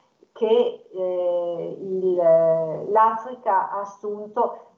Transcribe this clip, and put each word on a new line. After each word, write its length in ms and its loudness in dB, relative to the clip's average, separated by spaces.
che, 600 0
eh, 880 -4
il, 400 -2
eh, 720 4
l'Africa 840 0
ha 100 -6
assunto, 760 -6